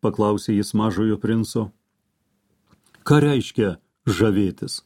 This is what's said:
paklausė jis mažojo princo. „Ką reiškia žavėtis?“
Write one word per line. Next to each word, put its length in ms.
paklausė 560
jis 160
mažojo 480
princo. 480
„Ką 160
reiškia 540
žavėtis?“ 800